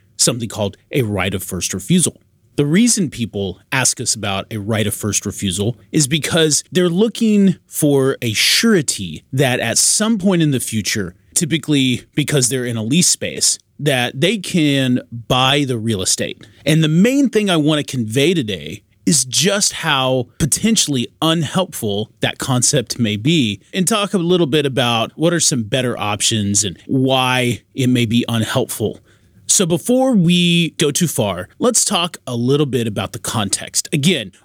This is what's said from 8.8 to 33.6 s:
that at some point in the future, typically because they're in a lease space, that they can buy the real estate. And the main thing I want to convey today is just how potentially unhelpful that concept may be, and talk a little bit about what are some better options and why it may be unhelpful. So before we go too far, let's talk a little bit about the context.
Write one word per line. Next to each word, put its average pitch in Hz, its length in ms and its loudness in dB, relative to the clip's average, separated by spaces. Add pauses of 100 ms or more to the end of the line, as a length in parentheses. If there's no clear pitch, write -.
that 131 260 2
at 113 200 -2
some 226 380 0
point 180 260 2
in 151 100 2
the 123 80 0
future, 104 560 -4 (180)
typically 139 800 0
because 139 360 0
they're 131 140 -4
in 120 120 -4
a 110 80 -4
lease 143 240 2
space, - 500 -4 (220)
that 135 400 0
they 202 180 2
can 139 640 0 (100)
buy 131 540 0
the 127 120 -4
real 110 260 -2
estate. - 440 -4 (180)
And 160 200 4
the 151 40 2
main 240 420 4
thing 208 200 0
I 170 60 2
want 147 280 2
to - 120 -8
convey 127 360 2
today 98 520 -6 (220)
is 175 180 2
just 190 480 0
how 131 560 0 (100)
potentially 160 680 0 (120)
unhelpful 143 1000 -2
that - 180 -2
concept 127 600 0
may 104 180 0
be, 117 440 0 (120)
and 185 160 0
talk 202 240 -2
a 208 60 0
little 175 280 2
bit 143 200 0
about 120 500 0
what 160 160 0
are 170 80 0
some 127 240 0
better 123 340 -2
options 104 640 0
and 92 240 -6
why 127 720 0 (140)
it 127 140 0
may 120 180 4
be 117 220 2
unhelpful. 113 720 -2 (460)
So - 200 2
before 254 480 2
we 170 580 4
go 147 200 0
too 165 160 0
far, 95 400 -2 (100)
let's - 260 0
talk 175 400 -4
a 127 120 -6
little 135 300 2
bit 120 200 -2
about 104 260 -6
the 113 60 -10
context. - 760 -4